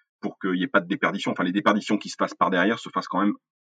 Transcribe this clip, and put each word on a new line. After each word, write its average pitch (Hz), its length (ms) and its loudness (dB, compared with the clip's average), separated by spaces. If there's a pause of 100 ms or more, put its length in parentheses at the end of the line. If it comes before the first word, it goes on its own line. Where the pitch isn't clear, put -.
(200)
pour - 180 -8
qu'il 92 180 0
y 92 60 0
ait 87 60 -2
pas 101 120 4
de 87 80 -12
déperdition. 98 440 -2
Enfin, - 120 -2
les 90 80 0
déperditions 101 460 2
qui - 100 -8
se - 80 -12
passent - 180 -2
par 90 160 2
derrière 92 280 2
se - 120 -12
fassent - 180 -6
quand 90 120 -2
même 101 140 2 (400)